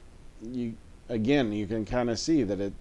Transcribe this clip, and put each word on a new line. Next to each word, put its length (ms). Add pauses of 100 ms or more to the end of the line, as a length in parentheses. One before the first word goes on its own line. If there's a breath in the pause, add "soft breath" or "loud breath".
(420)
you, 320 (340)
again, 440
you 140
can 200
kinda 300
see 260
that 180
it, 200